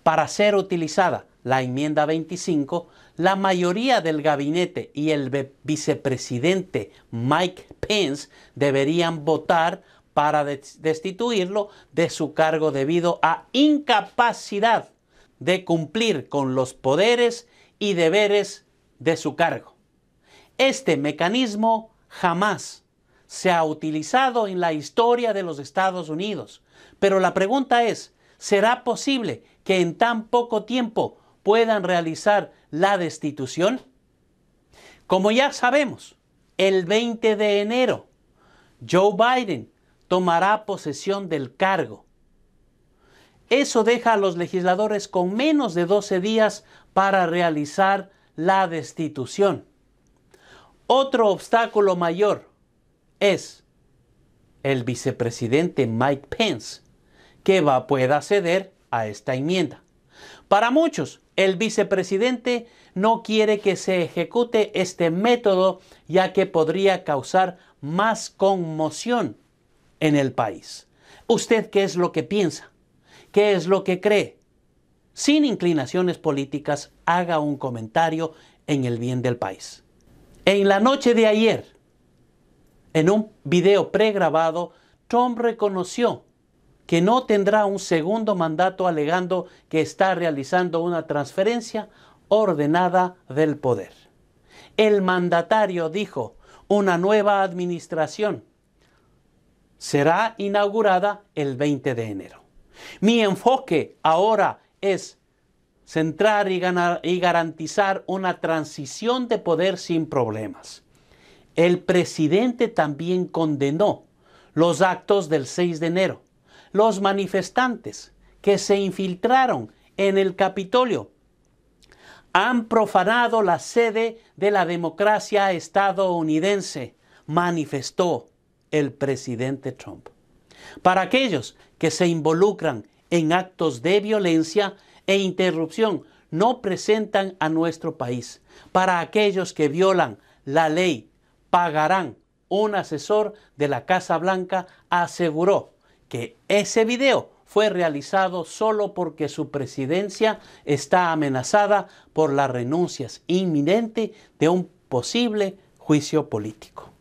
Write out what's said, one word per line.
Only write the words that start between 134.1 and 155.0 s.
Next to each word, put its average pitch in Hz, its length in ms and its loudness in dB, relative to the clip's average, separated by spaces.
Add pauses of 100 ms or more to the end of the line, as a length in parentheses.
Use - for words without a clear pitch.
e 190 80 2
interrupción, 185 880 -2 (260)
no 233 320 0
presentan 196 800 -2
a 156 80 0
nuestro 160 500 -2
país. 123 440 -10 (320)
Para 185 260 2
aquellos 190 540 -2
que 151 160 0
violan 170 500 0 (240)
la 156 240 0
ley, 156 420 -2 (400)
pagarán 160 680 0 (320)
un 208 260 -2
asesor 208 580 -2 (220)
de 143 140 0
la 123 160 -4
Casa 175 320 0
Blanca, 185 500 -2 (220)
aseguró 175 800 0 (380)
que 120 280 -10 (120)
ese 208 360 2
video 240 460 0 (140)
fue 214 240 2
realizado 180 720 -2
solo 214 500 -2
porque 156 360 -6
su 151 220 -8
presidencia 180 880 -2 (260)
está 170 460 2
amenazada 160 760 0 (260)
por 151 200 2
las 139 160 0
renuncias 127 800 -4
inminentes 190 840 0 (260)
de 151 120 2
un 180 200 0 (200)
posible 208 680 -2 (200)